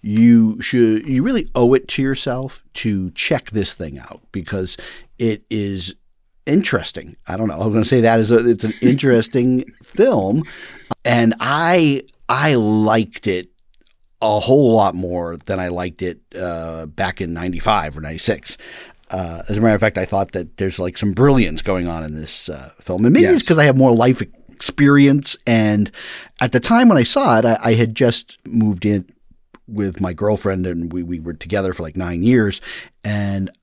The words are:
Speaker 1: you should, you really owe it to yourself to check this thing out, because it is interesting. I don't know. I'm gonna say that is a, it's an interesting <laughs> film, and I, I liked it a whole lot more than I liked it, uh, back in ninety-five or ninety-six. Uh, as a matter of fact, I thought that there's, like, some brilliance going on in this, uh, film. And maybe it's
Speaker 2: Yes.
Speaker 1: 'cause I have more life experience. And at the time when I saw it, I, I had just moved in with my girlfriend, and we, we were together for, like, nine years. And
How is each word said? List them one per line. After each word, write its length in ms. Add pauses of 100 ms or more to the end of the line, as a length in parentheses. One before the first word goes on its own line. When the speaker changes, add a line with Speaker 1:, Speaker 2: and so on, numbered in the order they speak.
Speaker 1:
you 600
should, 460
you 160
really 320
owe 180
it 160
to 120
yourself 600 (120)
to 360
check 400
this 220
thing 260
out, 220 (100)
because 460 (400)
it 320
is 460 (500)
interesting. 720 (120)
I 100
don't 100
know. 120
I'm 120
gonna 140
say 160
that 180
is 120
a, 180
it's 140
an 180
interesting 960
<laughs> 60
film, 600 (600)
and 360
I, 600 (280)
I 260
liked 720
it 220 (720)
a 180
whole 360
lot 200
more 500
than 140
I 100
liked 320
it, 180 (160)
uh, 520
back 340
in 120
ninety-five 640
or 40
ninety-six. 560 (540)
Uh, 380
as 80
a 40
matter 140
of 60
fact, 160
I 80
thought 260
that 260
there's, 220
like, 180
some 160
brilliance 480
going 260
on 160
in 120
this, 340
uh, 220 (100)
film. 240
And 80
maybe 140
it's 80
Speaker 2:
Yes. 120
Speaker 1:
'cause 120
I 60
have 120
more 160
life 260 (320)
experience. 960
And 460 (500)
at 120
the 60
time 300
when 80
I 60
saw 340
it, 80
I, 180
I 120
had 180
just 540
moved 360
in 220 (640)
with 340
my 120
girlfriend, 520
and 260
we, 120
we 160
were 140
together 400
for, 100
like, 120
nine 280
years. 380 (420)
And 480 (120)